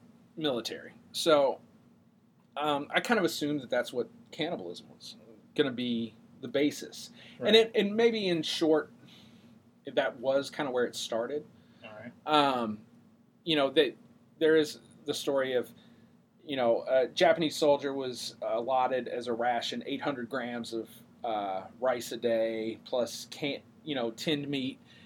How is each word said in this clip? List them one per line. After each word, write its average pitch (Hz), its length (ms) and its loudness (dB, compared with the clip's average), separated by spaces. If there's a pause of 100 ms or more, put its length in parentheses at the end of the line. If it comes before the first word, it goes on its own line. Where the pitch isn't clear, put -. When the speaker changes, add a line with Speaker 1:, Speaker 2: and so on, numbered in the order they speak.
(380)
Speaker 1:
military. 127 540 -4 (220)
So, 143 460 4 (960)
um, 143 360 0
I 175 60 2
kind 220 200 2
of 175 60 2
assumed 147 360 -2
that 117 80 -14
that's 120 240 -2
what 120 160 -4 (220)
cannibalism 120 600 -6
was - 220 -20 (400)
gonna 143 160 2
be 117 420 -4 (280)
the 127 80 -10
basis. - 600 -2 (280)
And - 60 -6
Speaker 2:
Right. 214 100 6
Speaker 1:
it, 226 180 6
and 202 220 2
maybe 226 320 4
in 165 160 0
short, 156 480 2 (1000)
that 131 260 0
was 135 300 0
kinda 147 220 -4
where 123 140 2
it 113 100 -8
started. 123 480 -4 (400)
Speaker 2:
All 110 160 -18
right. 117 120 -16 (160)
Speaker 1:
Um, 127 520 2 (640)
you 160 120 0
know, 139 140 4
they, 143 260 2 (440)
there 156 160 6
is 151 240 2 (260)
the 143 80 -4
story 135 400 -2
of, 120 160 0 (760)
you 143 120 -4
know, 117 300 4
a 131 200 4
Japanese 165 480 2
soldier 143 380 2
was 127 480 -6
allotted 123 640 0
as 120 200 -6
a 120 60 -2
ration 117 520 -2
eight 131 160 -6
hundred 123 280 -4
grams 120 440 -6
of, 110 160 -6 (340)
uh, 101 400 -4 (160)
rice 123 320 -2
a 123 60 -8
day 113 640 0
plus - 480 -4
can-, 139 300 -6 (240)
you 147 100 -6
know, 117 160 -2
tinned 143 380 -4
meat, 135 280 -6 (280)